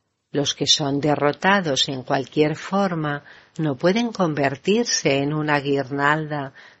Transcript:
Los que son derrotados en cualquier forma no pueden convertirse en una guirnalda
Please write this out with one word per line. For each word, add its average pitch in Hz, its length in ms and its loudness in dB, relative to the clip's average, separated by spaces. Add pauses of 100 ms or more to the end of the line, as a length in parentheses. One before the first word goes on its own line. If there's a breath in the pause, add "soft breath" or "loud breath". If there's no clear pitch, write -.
(320)
Los 143 220 -2
que 143 120 -6
son 139 360 0
derrotados 147 880 0
en 131 140 -8
cualquier 151 520 0
forma 160 680 -4 (340 loud breath)
no 151 180 0
pueden 214 380 0
convertirse 151 1040 0
en 143 160 0
una 151 260 0
guirnalda 143 920 -2 (280 loud breath)